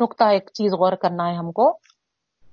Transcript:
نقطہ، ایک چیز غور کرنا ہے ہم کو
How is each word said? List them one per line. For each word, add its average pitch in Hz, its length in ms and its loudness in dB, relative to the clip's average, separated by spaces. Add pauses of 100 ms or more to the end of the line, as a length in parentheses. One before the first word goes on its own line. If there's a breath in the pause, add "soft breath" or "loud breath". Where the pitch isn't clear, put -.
نقطہ، 233 220 0
ایک 202 300 0
چیز 208 180 -2
غور 185 200 2
کرنا 175 360 -4
ہے 175 60 -4
ہم 170 180 -8
کو 254 200 2 (800)